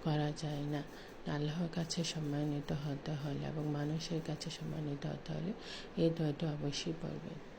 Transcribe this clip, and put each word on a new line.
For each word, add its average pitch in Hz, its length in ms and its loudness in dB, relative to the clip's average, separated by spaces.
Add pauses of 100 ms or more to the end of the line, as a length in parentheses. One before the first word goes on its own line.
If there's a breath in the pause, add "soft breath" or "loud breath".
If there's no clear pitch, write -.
করা 151 280 4
যায় 147 300 -2
না। 147 220 0 (480 loud breath)
আল্লাহর 151 440 2
কাছে 165 280 2
সম্মানিত 147 680 0
হতে 143 400 0
হলে 143 360 -2
এবং 151 220 0
মানুষের 156 580 0
কাছে 156 220 -2
সম্মানিত 156 560 -2
হতে - 280 -2
হলে 160 200 0 (500 loud breath)
এই 165 60 10
দোয়াটি 160 360 2
অবশ্যই 147 560 0
পড়বেন। 156 580 -4